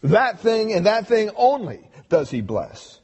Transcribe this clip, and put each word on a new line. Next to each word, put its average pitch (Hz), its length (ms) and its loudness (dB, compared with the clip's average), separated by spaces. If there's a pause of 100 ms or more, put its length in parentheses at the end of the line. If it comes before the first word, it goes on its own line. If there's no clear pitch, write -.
That 202 380 2
thing 220 340 0
and 180 140 2
that 214 200 0
thing 220 280 2
only 240 520 -2 (220)
does 151 220 0
he 123 100 -6
bless. 98 640 -8